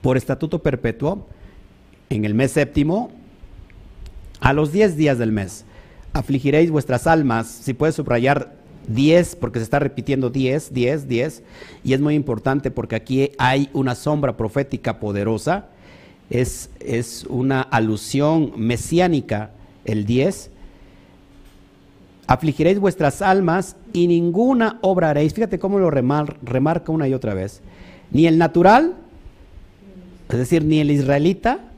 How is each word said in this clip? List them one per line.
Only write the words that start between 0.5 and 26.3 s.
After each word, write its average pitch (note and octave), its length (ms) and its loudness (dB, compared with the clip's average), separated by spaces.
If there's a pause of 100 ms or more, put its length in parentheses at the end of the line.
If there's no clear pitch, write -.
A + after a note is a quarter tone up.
perpetuo, C#3 640 -4 (840)
en G#2+ 160 -2
el G#2 80 -2
mes B2+ 180 2
séptimo, D#3 600 0 (1300)
a C3 140 2
los D3+ 180 0
diez G3 240 2
días D3 220 2
del A2+ 140 0
mes. G2 340 -4 (480)
Afligiréis C#3 580 2
vuestras C3 340 -2
almas". C#3 420 2
Si - 260 -8
puedes D3+ 220 0
subrayar B2+ 600 0 (320)
diez, D3+ 480 4
porque A#2 240 -6
se A2+ 40 -4
está B2+ 160 -2
repitiendo C3+ 500 -2
diez, C3 440 -2
diez, C3+ 340 -2
diez. C3 360 -2 (400)
Y B2+ 100 0
es C3+ 80 2
muy D3+ 140 2
importante C3+ 560 -2
porque - 240 -6
aquí C3 420 -2
hay C3+ 360 0
una C3 200 -2
sombra C#3+ 440 -2
profética A#2 600 -4
poderosa. A2 680 -4 (640)
Es, - 400 -4 (100)
es - 480 -6
una C3 340 -2
alusión C3+ 960 0
mesiánica A#2+ 960 -2 (320)
el G#2+ 220 -2
diez. C3 440 -2 (1800)
"Afligiréis D#3+ 520 2
vuestras E3 420 0
almas F#3+ 540 2 (160)
y F3 160 2
ninguna G3+ 760 2
obra F3+ 280 2
haréis". D3 240 2
Fíjate G#3+ 260 -4
cómo G3 200 0
lo F3+ 120 4
remar-, C#3+ 520 0